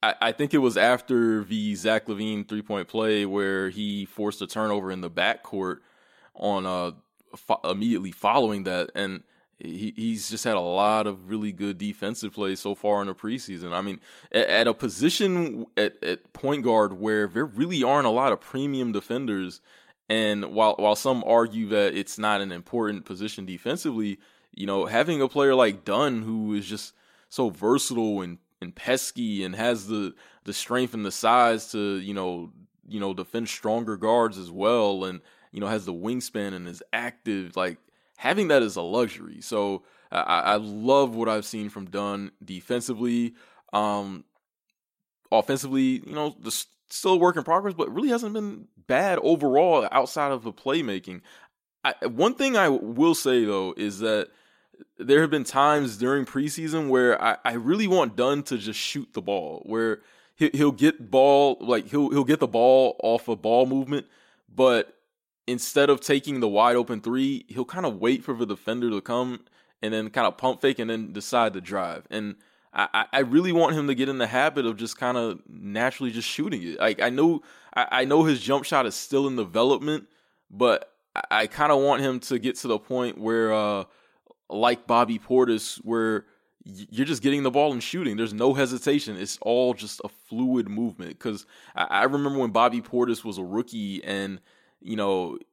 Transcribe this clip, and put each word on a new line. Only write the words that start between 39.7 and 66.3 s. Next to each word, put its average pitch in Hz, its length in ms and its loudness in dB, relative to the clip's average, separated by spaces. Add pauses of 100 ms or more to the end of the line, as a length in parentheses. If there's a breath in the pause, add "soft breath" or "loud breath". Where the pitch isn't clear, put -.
I, 85 60 -2
I, 85 220 2
I 104 160 2
love 113 580 0
what 113 120 -2
I've 107 200 -2
seen 104 240 -8
from 98 160 -14
Dunn 101 460 -6 (120)
defensively. 117 880 -4 (380 soft breath)
Um, 104 520 -2 (1080)
offensively, 131 760 0
you 139 60 -14
know, 151 260 -6
the, - 120 -10 (400)
still - 220 0
a 190 40 6
work 175 200 4
in 151 80 -4
progress, 190 280 0
but 165 180 -2
really 220 200 -2
hasn't 233 240 -2
been 208 320 -8 (200)
bad 175 360 2
overall 147 680 4
outside 139 420 0
of 123 100 -6
the 110 100 -8
playmaking. 101 680 -4 (600 loud breath)
I, 127 120 0 (140)
one 151 260 2
thing 269 240 0
I 185 100 4
will 135 460 2
say, 127 320 2
though, 95 320 -2
is 101 220 -4
that 107 280 0 (680 soft breath)
there 143 240 6
have 156 80 2
been 143 140 0
times 139 520 2
during 127 300 0
preseason 151 640 -4
where 123 320 4
I, 110 200 2
I 120 120 -2
really 156 320 0
want 160 300 2
Dunn 139 280 2
to 131 140 -4
just 107 200 -8
shoot - 360 -8
the 107 80 -6
ball, 85 420 -4
where 113 380 -2 (320 soft breath)
he, 151 180 2
he'll 143 200 4
get 127 380 2
ball, 139 500 6
like, 113 280 0
he'll, 143 220 0
he'll 139 140 2
get 147 160 2
the 127 80 2
ball 123 540 6
off 117 260 0
a 113 80 0
ball 117 280 4
movement, 135 420 -2 (480 soft breath)
but 131 420 4 (500)
instead 139 440 2
of 139 100 4
taking 139 400 0